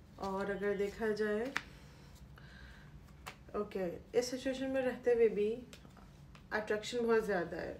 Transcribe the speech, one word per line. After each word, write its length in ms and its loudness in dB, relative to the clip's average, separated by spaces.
और 300 0
अगर 260 2
देखा 360 0
जाए, 400 2
ओके, 360 -2
इस 120 2
situation 400 -2
में 120 2
रहते 320 4
हुए 140 8
भी 240 4
attraction 540 0
बहुत 180 6
ज़्यादा 320 0
है। 240 -6